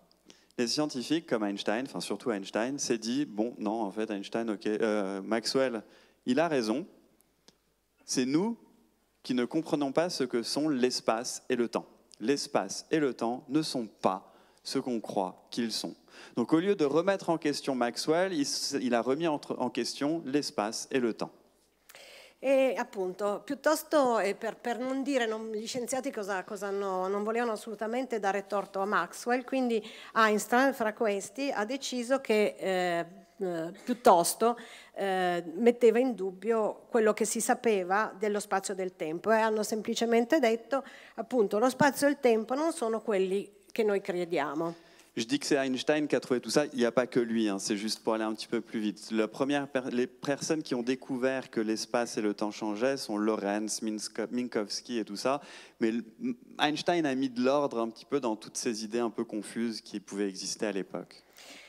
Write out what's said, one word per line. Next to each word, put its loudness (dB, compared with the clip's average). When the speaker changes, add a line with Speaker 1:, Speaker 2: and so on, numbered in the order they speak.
Speaker 1:
les 2
scientifiques -2
comme 0
Einstein, -2
enfin -8
surtout -4
Einstein, -2
s'est 0
dit, -2
bon, -4
non, -2
en -4
fait, -4
Einstein, -4
OK, -4
euh, 0
Maxwell, 0
il 2
a 2
raison, 0
c'est 0
nous 0
qui -2
ne 2
comprenons -2
pas 2
ce -2
que 0
sont -2
l'espace 0
et 0
le 2
temps. -2
L'espace -2
et 2
le 2
temps -4
ne 2
sont -4
pas -4
ce -4
qu'on -2
croit -4
qu'ils -4
sont. -6
Donc 0
au 6
lieu 2
de 0
remettre 2
en 2
question -2
Maxwell, 0
il 0
s-, -4
il 2
a 4
remis 0
entre, -2
en 0
question -2
l'espace -2
et 2
le 2
temps. -6
Speaker 2:
E 4
appunto, -4
piuttosto, 2
eh, 2
per, -8
per -4
non -2
dire, 0
non, -6
gli -6
scienziati -4
cosa, -4
cosa -8
hanno, -2
non 0
volevano 0
assolutamente -4
dare 0
torto -2
a 0
Maxwell, 0
quindi 0
Einstein, 4
fra -2
questi, -2
ha -2
deciso -2
che, 2
eh, 0
eh, -2
piuttosto, 6
eh, 0
metteva 6
in 2
dubbio -2
quello 4
che 0
si -2
sapeva 2
dello 0
spazio -2
e -10
del -4
tempo -2
e 6
hanno 2
semplicemente 2
detto, 0
appunto, 2
lo 6
spazio 6
e 6
il -2
tempo 4
non 0
sono -2
quelli 0
che 0
noi 2
crediamo. -2
Speaker 1:
Je -2
dis 0
que -8
c'est 4
Einstein 2
qui 0
a 4
trouvé 0
tout -8
ça, 4
il -8
n'y 4
a 4
pas 4
que 0
lui, 2
hein, 0
c'est -2
juste -4
pour 0
aller 0
un -2
petit -12
peu -2
plus -6
vite. -4
La 2
première -2
per-, -4
les 0
personnes -4
qui -4
ont 0
découvert -2
que -4
l'espace -2
et 0
le 2
temps -2
changeaient -2
sont -4
Lorentz, 0
Minsko-, -6
Minkowski -4
et -2
tout -10
ça, 0
mais 4
l-, 0
Einstein 0
a 0
mis 0
de -2
l'ordre 2
un -2
petit -16
peu 0
dans -2
toutes -12
ces -2
idées -2
un 0
peu -4
confuses -6
qui -10
pouvaient -4
exister -6
à -2
l'époque. -6